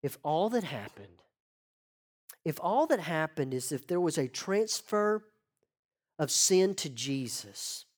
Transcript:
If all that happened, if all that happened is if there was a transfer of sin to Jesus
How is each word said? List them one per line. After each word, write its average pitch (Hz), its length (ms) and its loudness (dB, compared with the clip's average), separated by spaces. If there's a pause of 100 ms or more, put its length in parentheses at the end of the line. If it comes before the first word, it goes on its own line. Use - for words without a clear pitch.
If 143 200 -4
all 160 260 2
that 233 140 0
happened, 104 600 -10 (1200)
if 156 160 -2
all 226 260 2
that 277 120 2
happened 156 540 -2
is 127 180 -4
if 139 160 -6
there 175 120 0
was 175 180 2
a 135 100 0
transfer 214 1000 0 (960)
of 147 120 0
sin 190 440 4
to 160 140 -6
Jesus 123 960 -6 (120)